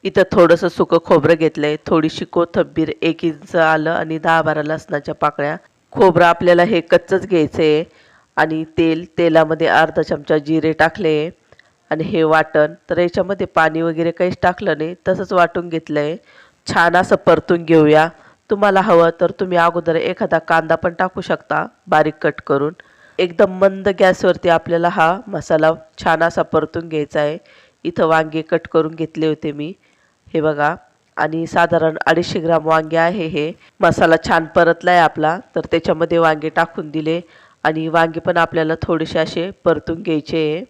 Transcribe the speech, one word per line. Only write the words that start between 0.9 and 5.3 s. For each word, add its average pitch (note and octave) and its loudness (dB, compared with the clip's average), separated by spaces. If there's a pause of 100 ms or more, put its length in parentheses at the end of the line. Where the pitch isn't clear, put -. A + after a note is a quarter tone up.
खोबरं D#3+ 4
घेतलंय, D3+ 0
थोडीशी D#3+ -2
कोथिंबीर E3 -2 (100)
एक E3 -2
इंच D3+ -6
आलं D#3+ 2
आणि D#3+ -4
दहा E3 2
बारा D3+ -2
लसणाच्या D#3 -6
पाकळ्या. D3+ -4 (340)